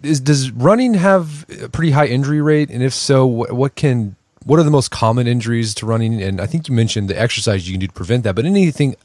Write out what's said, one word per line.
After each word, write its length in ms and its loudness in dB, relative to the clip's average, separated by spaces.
is, 180 0
does 300 0
running 420 2
have 540 0
a 80 -12
pretty 220 0
high 140 4
injury 360 0
rate? 260 2
And 140 -6
if 100 0
so, 340 2
wh-, 300 -2
what 200 -2
can, 380 -2
what 160 4
are 20 6
the 80 2
most 200 2
common 360 0
injuries 500 -2
to 100 -10
running? 360 -2
And 160 -4
I 60 -4
think 240 -4
you 60 -2
mentioned 340 0
the 100 -4
exercise 480 -2
you 60 -8
can 80 -4
do 60 -4
to 80 -10
prevent 300 -2
that, 100 -2
but 100 -2
anything 500 0